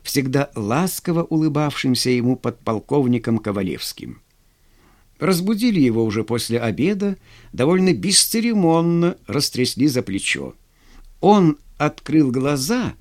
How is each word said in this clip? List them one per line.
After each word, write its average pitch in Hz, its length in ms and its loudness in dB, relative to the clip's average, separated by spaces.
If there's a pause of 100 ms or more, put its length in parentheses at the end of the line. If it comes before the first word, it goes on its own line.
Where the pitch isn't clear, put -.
всегда 139 520 -2
ласково 165 680 -2
улыбавшимся 147 840 0
ему 123 260 2
подполковником 120 1000 -2
Ковалевским. 98 840 -8 (1000)
Разбудили 190 640 0
его 117 240 4
уже 110 180 -2
после 117 380 -2
обеда, 185 560 -2 (360)
довольно 180 420 2
бесцеремонно 170 1200 2 (100)
растрясли 135 640 0
за 123 140 -2
плечо. 71 520 -6 (680)
Он 180 380 4 (200)
открыл 147 520 0
глаза 139 720 -2